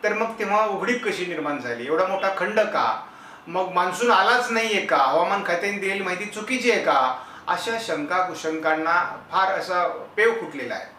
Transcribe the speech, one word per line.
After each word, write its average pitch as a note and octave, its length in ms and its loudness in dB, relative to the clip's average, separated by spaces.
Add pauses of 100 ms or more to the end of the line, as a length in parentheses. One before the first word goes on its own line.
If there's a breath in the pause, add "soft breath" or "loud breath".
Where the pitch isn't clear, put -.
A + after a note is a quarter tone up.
तर G#3 80 2
मग A3 260 -2
तेव्हा G#3 280 2
उघडीप G#3 380 -2
कशी F3+ 220 -2
निर्माण D3 320 -4
झाली, A#2+ 280 -6
एवढा D#3+ 200 2
मोठा F#3+ 320 0
खंड G#3+ 220 0
का, - 460 0 (400 loud breath)
मग F3+ 280 -2
मान्सून A#3 360 2
आलाच A3+ 400 4
नाही A3+ 160 0
आहे G#3 200 0
का, D#3+ 100 2
हवामान F3+ 500 4
खात्याने G3 320 -2
दिलेली G3 240 -2
माहिती F#3 220 -4
चुकीची A#3 460 -2
आहे G#3 100 4
का, D#3+ 420 2 (260 loud breath)
अशा A3+ 320 -2
शंका F3+ 480 -2
कुशंकांना D#3+ 920 0 (140)
फार F#3+ 220 4
असा F3 340 0
पेव - 440 2
फुटलेला A#2+ 420 -6
आहे. - 120 -10 (120)